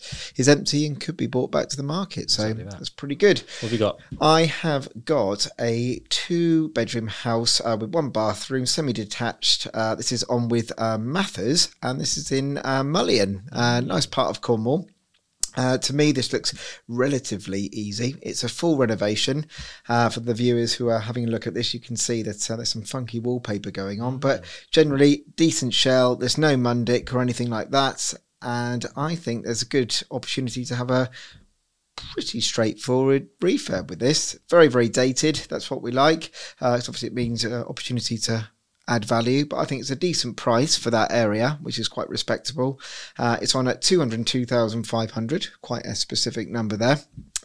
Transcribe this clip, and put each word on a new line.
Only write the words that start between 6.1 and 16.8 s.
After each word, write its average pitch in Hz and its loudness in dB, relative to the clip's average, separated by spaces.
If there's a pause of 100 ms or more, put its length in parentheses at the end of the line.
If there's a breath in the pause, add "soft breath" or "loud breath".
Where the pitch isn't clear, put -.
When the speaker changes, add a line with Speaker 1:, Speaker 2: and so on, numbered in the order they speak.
Speaker 1:
house, 117 0
uh, 113 0
with 107 -6
one 156 0
bathroom, 110 -2
semi-detached. 117 -2
Uh, 110 0
this - -4
is 120 -2
on 120 0
with, 117 0
uh, 113 0
Mathers, 135 0
and 131 -4
this 151 -2
is 151 -8
in, 139 -2
uh, 135 2
Mullion, 107 2 (100)
a 120 2
nice 135 0
part - 0
of 104 -6
Cornwall. 123 0 (680)
Uh, 127 2
to - -2
me, 151 6
this 127 0
looks - -2 (360 loud breath)